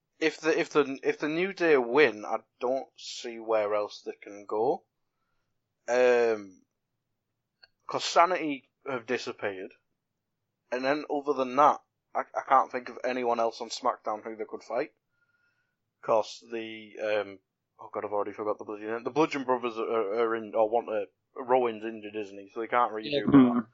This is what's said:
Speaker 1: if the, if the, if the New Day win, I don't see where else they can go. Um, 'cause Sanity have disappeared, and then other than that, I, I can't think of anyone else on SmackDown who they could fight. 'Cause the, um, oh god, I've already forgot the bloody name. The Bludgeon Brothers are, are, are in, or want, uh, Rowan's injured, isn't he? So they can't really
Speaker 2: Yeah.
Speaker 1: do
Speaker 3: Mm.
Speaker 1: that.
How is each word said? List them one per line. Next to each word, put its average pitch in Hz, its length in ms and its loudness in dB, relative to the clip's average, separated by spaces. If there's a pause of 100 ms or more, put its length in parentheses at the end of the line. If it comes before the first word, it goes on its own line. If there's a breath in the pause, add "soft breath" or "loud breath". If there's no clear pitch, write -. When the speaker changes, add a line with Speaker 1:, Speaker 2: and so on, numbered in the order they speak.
(180)
Speaker 1:
if 156 220 0
the, 156 180 2
if 160 120 -2
the, 135 340 2
if 147 160 0
the 156 80 -2
New 175 240 -2
Day 165 240 4
win, 120 480 4
I 110 140 -4 (220)
don't 127 360 -2
see - 420 -12
where 110 380 2
else 104 280 -4
they 110 160 -8
can 101 280 -18
go. 127 340 0 (1040)
Um, 120 720 4 (1300)
'cause - 180 -6
Sanity 160 640 2 (200)
have 120 180 -6
disappeared, 113 640 -6 (1000)
and 127 120 -4
then 147 240 0
other 143 260 -2
than 127 220 -2
that, 143 220 6 (360)
I, 113 80 -2 (140)
I 110 120 -2
can't 135 240 4
think 123 160 -8
of 113 160 -14
anyone 123 340 0
else 117 220 -2
on 117 80 -8
SmackDown 110 560 -4
who 113 100 -10
they 107 140 -8
could 107 160 -14
fight. 127 260 -4 (1120)
'Cause - 480 -2
the, 110 420 -10 (100)
um, 101 360 -4 (420)
oh 113 120 -18
god, 104 120 -6
I've 104 80 -6
already 101 200 -2
forgot 104 260 -6
the 110 60 -12
bloody 107 220 -10
name. 117 180 -6
The 127 60 -4
Bludgeon 147 340 0
Brothers 120 340 -2
are, 113 100 -2
are, 113 340 0
are 113 140 0
in, 107 200 -8
or 110 120 4
want, 113 200 -2
uh, 104 160 -2 (360)
Rowan's 120 440 0
injured, 107 320 -8
isn't 101 200 -8
he? 98 160 -18
So 117 80 -10
they 113 60 -4
can't 123 260 2
really 110 180 -6
Speaker 2:
Yeah. 143 100 0
Speaker 1:
do - 80 -4
Speaker 3:
Mm. 127 260 8
Speaker 1:
that. 120 200 -2